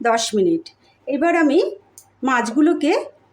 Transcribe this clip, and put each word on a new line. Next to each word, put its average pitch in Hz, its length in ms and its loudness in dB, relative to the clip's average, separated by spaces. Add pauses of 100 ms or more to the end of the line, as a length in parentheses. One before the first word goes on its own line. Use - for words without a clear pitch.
দশ 226 320 0
মিনিট। 170 340 0 (380)
এবার 320 300 0
আমি 311 360 2 (500)
মাছগুলোকে 285 840 0 (280)